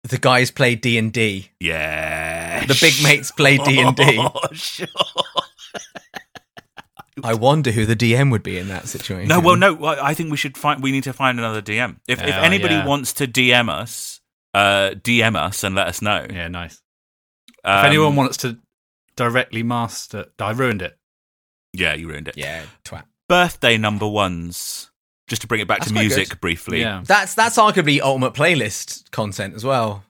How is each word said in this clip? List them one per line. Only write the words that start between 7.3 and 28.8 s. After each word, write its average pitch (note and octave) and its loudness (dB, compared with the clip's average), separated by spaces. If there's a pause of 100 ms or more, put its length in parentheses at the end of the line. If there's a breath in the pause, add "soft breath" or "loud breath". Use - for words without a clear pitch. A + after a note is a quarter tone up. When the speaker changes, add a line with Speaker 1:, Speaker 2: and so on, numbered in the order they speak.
Speaker 1:
wonder C3 2
who G#2+ 0
the A2+ 2
D A2+ 4
M C#3 4
would G#2+ 2
be F#2 -6
in F#2+ -8
that F#2 -10
situation. F#2 -8
Speaker 2:
No, E3+ 4
well, F3 6
no. F3+ 4
I, C#3+ 0
I D#3 -2
think D#3+ -6
we D3 -2
should C#3 -6
find. C#3+ -2
We C3+ 0
need C3+ -2
to C3 -8
find B2+ 0
another A2 -4
D G#2 -4
M. A#2+ -4
If, B2 -4
if - -2
Speaker 3:
Oh, F#2+ -2
Speaker 2:
anybody G3 2
Speaker 3:
yeah. G2 0
Speaker 2:
wants C#3 -2
to C#3+ -2
D B2 4
M A#2 4
us, - -10 (320)
uh, G2 4 (120)
D A#2+ 2
M A2 2
us F2 -4
and F#2+ -2
let F#2+ 0
us - -8
know. G2 -2
Speaker 3:
Yeah, E2+ -8
nice. F2 -12 (800)
Speaker 2:
Um, G2 4
Speaker 3:
If G2+ 6
anyone D3+ 4
wants B2+ 0
to A#2 -6 (580)
directly A#2+ -2
master, A#2 -6 (120)
I G#2 -4
ruined A#2 -2
it. - -10 (720)
Speaker 2:
Yeah, E2+ -2
you D#2+ -10
ruined D2+ -12
it. - -14
Speaker 1:
Yeah, D2+ -10 (200)
twat. D#2+ -16 (260)
Speaker 2:
Birthday D#3+ 2
number G#2 -2
ones. F2+ -4 (360)
Just A2+ -6
to G#2+ -14
bring A2+ -2
it G2 -4
back G#2 0
Speaker 1:
That's - -4
Speaker 2:
to G#2+ -2
Speaker 1:
quite G#2+ 2
Speaker 2:
music G2 0
Speaker 1:
good. - -12
Speaker 2:
briefly. E2+ -4
Speaker 3:
Yeah. G2+ -4
Speaker 1:
That's, F#3+ 0
that's A3+ 2
arguably F3 4
ultimate C3 0
playlist C#3 -2